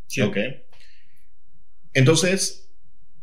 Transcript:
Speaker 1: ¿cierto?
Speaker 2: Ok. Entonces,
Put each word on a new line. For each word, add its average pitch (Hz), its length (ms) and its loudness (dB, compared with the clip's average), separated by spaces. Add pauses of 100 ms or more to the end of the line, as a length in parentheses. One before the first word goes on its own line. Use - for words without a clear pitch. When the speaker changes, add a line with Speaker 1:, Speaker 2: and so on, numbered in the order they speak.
Speaker 1:
¿cierto? 107 240 2
Speaker 2:
Ok. 101 140 0 (1500)
Entonces, 165 720 4 (540)